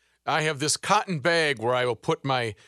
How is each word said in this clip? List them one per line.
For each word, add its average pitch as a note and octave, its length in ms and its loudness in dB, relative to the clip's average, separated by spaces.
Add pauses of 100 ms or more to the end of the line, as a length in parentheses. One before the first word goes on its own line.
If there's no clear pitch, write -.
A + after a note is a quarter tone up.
(260)
I D3 160 0
have D#3 180 -2
this D3 180 -2
cotton F#3+ 420 0
bag D#3 420 2
where A#2+ 140 0
I B2 100 0
will A#2+ 100 -2
put - 300 -4
my, B2 300 -2 (120)